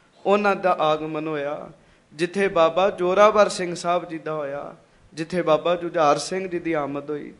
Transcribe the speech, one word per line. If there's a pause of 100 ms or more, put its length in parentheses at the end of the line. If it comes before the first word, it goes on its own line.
(260)
ਉਹਨਾਂ
ਦਾ
ਆਗਮਨ
ਹੋਇਆ, (440)
ਜਿੱਥੇ
ਬਾਬਾ
ਜ਼ੋਰਾਵਰ
ਸਿੰਘ
ਸਾਹਿਬ
ਜੀ
ਦਾ
ਹੋਇਆ, (380)
ਜਿੱਥੇ
ਬਾਬਾ
ਜੁਝਾਰ
ਸਿੰਘ
ਜੀ
ਦੀ
ਆਮਦ
ਹੋਈ